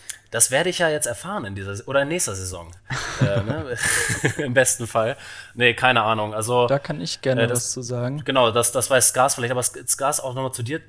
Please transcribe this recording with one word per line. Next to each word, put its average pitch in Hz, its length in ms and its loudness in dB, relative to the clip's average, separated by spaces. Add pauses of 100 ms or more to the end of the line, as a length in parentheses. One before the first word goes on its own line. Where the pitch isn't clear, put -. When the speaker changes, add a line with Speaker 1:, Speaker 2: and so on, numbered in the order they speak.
(300)
Speaker 1:
Das 113 200 2
werde 165 200 2
ich 175 80 -4
ja 170 100 2
jetzt 151 180 0
erfahren 165 380 -6
in 98 100 -8
dieser 98 200 -6
Se-, 107 120 -10
oder 135 160 2
in 139 60 0
nächster 160 260 -2
Saison. 90 360 -10 (180)
Speaker 2:
<laughs> 131 120 -6 (200)
Speaker 1:
Äh, 101 220 2
ne? 127 340 -4 (300)
<laughs> - 320 -2
Im 135 160 -2
besten 123 320 4
Fall. 113 320 0 (360)
Nee, 120 200 4
keine 123 280 4
Ahnung. 107 300 0
Also, 120 340 2
Speaker 3:
Da 135 120 0
kann 151 240 -8
ich - 180 -8
gerne 127 220 0
Speaker 1:
äh, 113 40 4
das 123 120 0
Speaker 3:
was - 140 -2
zu 127 100 -8
sagen. 123 420 -6
Speaker 1:
Genau, 131 260 4
das, 117 220 2
das 123 160 0
weiß 127 200 6
Skars 131 260 4
vielleicht, 120 160 -2
aber 127 120 -2
Sk-, - 240 -6
Skars, 143 340 0
auch 127 140 -6
nochmal 131 200 -4
zu 123 80 -8
dir, 143 260 -6